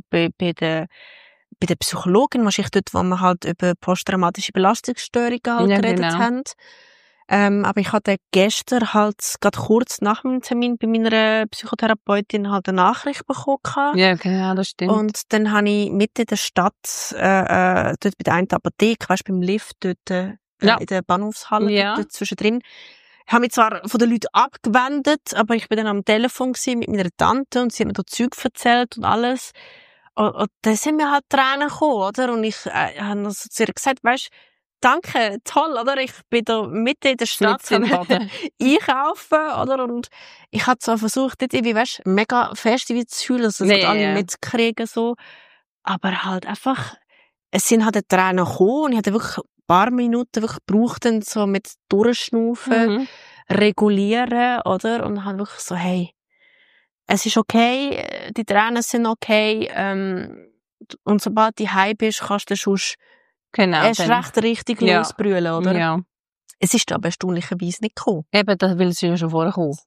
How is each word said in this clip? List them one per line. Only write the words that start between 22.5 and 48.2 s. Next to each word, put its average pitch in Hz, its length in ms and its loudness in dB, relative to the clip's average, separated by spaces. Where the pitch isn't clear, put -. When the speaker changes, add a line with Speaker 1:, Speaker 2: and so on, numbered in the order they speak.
Speaker 1:
habe 240 140 2
mich 240 120 -2
zwar 220 360 2
von - 80 -2
den 233 140 4
Leuten 226 200 -2
abgewendet, 262 1040 0
aber 220 220 2
ich 220 120 -4
bin 214 100 0
dann 220 100 -2
am 202 180 -2
Telefon 240 480 0
gewesen 247 240 -2
mit 233 120 -4
meiner 190 280 0
Tante 247 460 2
und 233 100 0
sie - 80 -4
hat 208 60 0
mir - 60 -6
da 190 120 -6
Zeug - 380 -4
erzählt 240 540 0
und 226 60 -8
alles. 240 480 0
Und, 214 160 0
und 208 200 -2
dann 220 140 2
sind 302 220 0
mir 294 140 0
halt 285 160 2
Tränen 277 420 2
gekommen, 269 340 0
oder? 240 280 -2
Und 226 120 0
ich, 220 240 -4
äh, - 340 -2
habe 208 200 -4
noch 202 100 -6
so - 180 -12
zu - 140 -2
ihr - 100 -2
gesagt, 269 300 -2
weisst, 247 260 0
danke, 247 640 0
toll, 294 380 0
oder? 269 160 0
Ich 262 140 -4
bin 233 160 0
da 226 220 0
mitten 226 400 -2
in 262 100 2
der 233 80 -2
Stadt 220 400 0
Speaker 2:
Schnitzel - 120 2
im - 60 2
Speaker 1:
am 180 140 -2
<laughs> - 0 -
Speaker 2:
Laden. 202 220 0
Speaker 1:
Einkaufen, 302 880 2
oder? 262 220 0
Und 240 240 -6
ich 214 160 -2
habe 247 100 2
zwar 226 220 -2
versucht, 254 420 -2
dort 262 140 -4
irgendwie, 240 200 0
weisst, 233 300 -2
mega 220 480 0
fest - 380 0
irgendwie 233 160 -2
zu - 180 -8
fühlen, 247 180 0
dass 214 140 0
das 185 100 0
Speaker 2:
Nee, 196 160 6
Speaker 1:
alle 175 200 2
Speaker 2:
ja. 151 100 0
Speaker 1:
mitkriegen, 226 720 -2
so. 233 300 -2
Aber 190 400 -4
halt 190 220 -6
einfach, 240 500 -4
es - 160 -2
sind 226 160 4
halt 214 120 2
die 202 120 0
Tränen 185 380 4